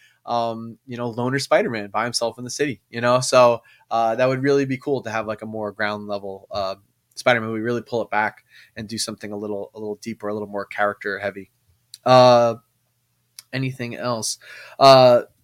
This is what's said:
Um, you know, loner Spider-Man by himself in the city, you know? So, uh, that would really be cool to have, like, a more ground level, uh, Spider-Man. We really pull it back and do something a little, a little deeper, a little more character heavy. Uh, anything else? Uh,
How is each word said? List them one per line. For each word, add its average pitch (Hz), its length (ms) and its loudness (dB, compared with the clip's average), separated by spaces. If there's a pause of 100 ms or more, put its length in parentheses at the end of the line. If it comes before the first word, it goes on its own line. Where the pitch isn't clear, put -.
(260)
Um, 113 520 -6 (100)
you 123 80 -12
know, 120 140 -6
loner 123 300 -4
Spider-Man 131 500 -2
by 107 160 -2
himself 117 320 -6
in 123 80 -14
the 123 40 -12
city, 143 400 -6
you 117 120 -10
know? 123 180 2
So, 123 420 4 (300)
uh, 113 240 0
that 127 120 2
would 131 160 -2
really 139 220 2
be 131 120 -6
cool 131 260 -4
to 110 80 -10
have, 110 160 -6
like, 107 140 -8
a 110 40 -12
more 107 280 -8
ground 104 340 -6
level, 98 440 -10
uh, 98 240 -6 (400)
Spider-Man. 113 360 0
We 110 80 -4
really 117 220 -4
pull 113 200 -6
it - 80 -8
back 107 360 -4 (320)
and 110 100 -12
do 110 100 -10
something 107 360 -10
a 104 40 -10
little, 104 380 -10
a 110 40 -18
little 107 160 -10
deeper, 107 340 -12
a 104 40 -6
little 107 140 -10
more 101 180 -10
character 104 540 -6
heavy. 98 320 -10 (540)
Uh, 123 500 6 (960)
anything 127 440 -8
else? 113 420 -6 (420)
Uh, 127 440 10 (200)